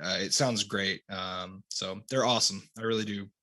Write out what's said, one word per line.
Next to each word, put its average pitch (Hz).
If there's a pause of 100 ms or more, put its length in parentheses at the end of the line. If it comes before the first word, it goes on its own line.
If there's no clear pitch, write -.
Uh, 92
it 101
sounds 117
great. 98
Um, 92
so 95 (100)
they're 131
awesome. 107
I 113
really 113
do 101 (140)